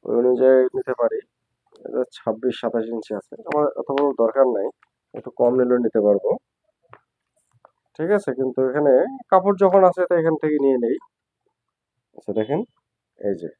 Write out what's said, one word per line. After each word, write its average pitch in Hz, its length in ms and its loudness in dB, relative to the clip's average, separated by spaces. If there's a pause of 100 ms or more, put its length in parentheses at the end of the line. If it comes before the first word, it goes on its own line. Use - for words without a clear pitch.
ওই 117 160 -4
অনুযায়ী 127 380 4 (180)
নিতে 127 240 -6
পারি। 113 180 -2 (640)
এটা 127 160 -6 (160)
ছাব্বিশ, 117 440 -6
সাতাশ 113 320 -6
ইঞ্চি 113 260 -10
আছে, - 140 -18 (160)
আমার 151 160 0 (140)
অত 139 160 -10
বড় 143 140 0 (140)
দরকার 139 220 2 (100)
নাই, 101 120 -4 (500)
একটু 120 120 -14 (100)
কম 123 200 4
নিলেও 123 260 2
নিতে 110 220 0
পারবো, 104 220 2 (1700)
ঠিক 165 180 -4
আছে? 196 120 -2 (100)
কিন্তু 131 200 -2 (100)
এখানে 143 240 2 (380)
কাপড় 190 320 2
যখন 190 260 4
আছে, 180 200 -2
তো 180 120 2
এখান 160 200 0
থেকে 151 240 0
নিয়ে 131 200 2
নেই। 117 100 -2 (1200)
আচ্ছা, - 220 -12
দেখেন, 131 200 -2 (600)
এই 101 220 -4
যে 80 80 -12 (100)